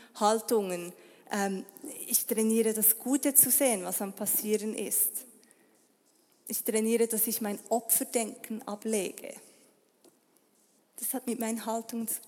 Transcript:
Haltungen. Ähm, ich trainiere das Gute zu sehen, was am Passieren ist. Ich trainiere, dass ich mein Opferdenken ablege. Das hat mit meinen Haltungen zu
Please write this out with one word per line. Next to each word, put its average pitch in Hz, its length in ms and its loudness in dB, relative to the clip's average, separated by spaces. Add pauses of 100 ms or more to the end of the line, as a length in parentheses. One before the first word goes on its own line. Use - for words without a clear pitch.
(160)
Haltungen. 208 760 2 (380)
Ähm, 196 340 -2 (420)
ich - 180 0
trainiere 220 480 4
das 214 240 2
Gute 277 360 0
zu 269 180 6
sehen, 240 320 4
was 180 180 -4
am 196 120 -6
Passieren 214 640 0
ist. - 360 0 (1400)
Ich - 160 -4
trainiere, 226 440 4
dass 226 200 2
ich 220 120 -2
mein 208 200 -2 (100)
Opferdenken - 1000 -2
ablege. 208 680 -4 (1600)
Das - 160 -4
hat 254 140 -6
mit 240 120 -4
meinen 220 260 -4
Haltungen 226 440 -4
zu - 180 -4